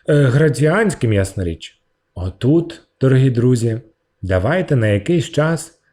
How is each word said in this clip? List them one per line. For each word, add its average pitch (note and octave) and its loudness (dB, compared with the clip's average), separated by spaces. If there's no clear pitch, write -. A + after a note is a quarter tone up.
Е, D3 4
Граціанським, C#3+ 0
ясна G2 -2
річ. - -10
Отут, B2 -2
дорогі C3 2
друзі, A#2 0
давайте A2 -2
на A2 0
якийсь G#2 -2
час D#3 -4